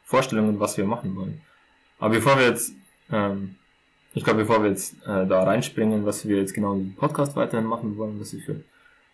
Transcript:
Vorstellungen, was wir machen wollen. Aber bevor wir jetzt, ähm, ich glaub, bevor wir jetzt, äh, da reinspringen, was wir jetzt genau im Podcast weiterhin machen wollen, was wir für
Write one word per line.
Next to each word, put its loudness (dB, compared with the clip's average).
Vorstellungen, 2
was -2
wir 2
machen -4
wollen. -10
Aber 0
bevor 4
wir 6
jetzt, 0
ähm, -2
ich -4
glaub, 2
bevor 4
wir 4
jetzt, -2
äh, 0
da 4
reinspringen, 0
was -4
wir 2
jetzt 0
genau 0
im -4
Podcast -2
weiterhin 0
machen -4
wollen, -6
was -12
wir -10
für -8